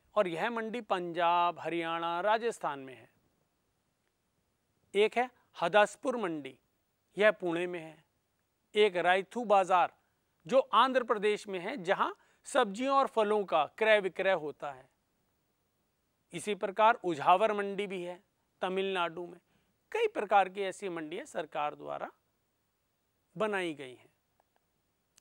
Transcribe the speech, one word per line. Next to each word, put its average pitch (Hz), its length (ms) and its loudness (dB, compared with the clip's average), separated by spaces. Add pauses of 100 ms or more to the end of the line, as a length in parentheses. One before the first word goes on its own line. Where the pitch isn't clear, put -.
(160)
और 202 120 2
यह 170 220 -4
मंडी 226 320 -8
पंजाब, 175 760 0
हरियाणा, 165 640 -4
राजस्थान 214 580 -2
में 131 160 -16
है। 113 140 -20 (1800)
एक 214 240 2
है 247 120 0 (280)
हदासपुर 208 600 2
मंडी, 156 400 -6 (600)
यह 208 140 6
पुणे 175 360 -4
में 180 120 -8
है। 160 240 -20 (720)
एक 208 220 4
रायथू 185 480 2
बाजार 185 480 4 (520)
जो 220 140 4
आंध्र 254 440 2
प्रदेश 208 440 -2
में 190 120 -6
है, 185 180 -8
जहां 190 340 0 (360)
सब्जियों 254 500 2
और 262 100 4
फलों 214 380 0
का 165 180 2 (140)
क्रय 214 220 6
विक्रय 190 340 0
होता 151 380 -6
है। 131 180 -20 (1400)
इसी 196 220 -6
प्रकार 214 480 2
उझावर 175 500 4
मंडी 202 340 -4
भी 185 160 -8
है 180 160 -12 (420)
तमिलनाडु 185 680 -4
में। 175 120 -20 (520)
कई 440 160 0
प्रकार 202 420 2
की 196 120 -8
ऐसी 190 280 -6
मंडियां 165 360 -10
सरकार 151 500 -8
द्वारा 143 340 -10 (1300)
बनाई 190 380 -4
गई 131 220 -16
हैं। - 140 -20 (1120)